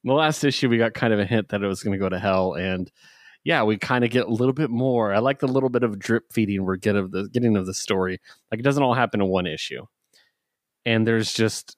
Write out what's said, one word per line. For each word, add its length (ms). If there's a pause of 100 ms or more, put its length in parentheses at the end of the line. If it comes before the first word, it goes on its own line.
The 80
last 320
issue, 240
we 80
got 160
kind 180
of 80
a 60
hint 240
that 120
it 60
was 160
gonna 140
go 100
to 120
hell, 340
and 360 (540)
yeah, 200
we 140
kinda 300
get 200
a 40
little 220
bit 160
more. 440
I 60
like 200
the 80
little 220
bit 140
of 160
drip 320
feeding 320
we're 140
get 180
of 160
the, 180
getting 280
of 80
the 80
story. 480 (280)
Like, 120
it 20
doesn't 200
all 100
happen 280
in 60
one 180
issue. 400 (1000)
And 200
there's 280
just 440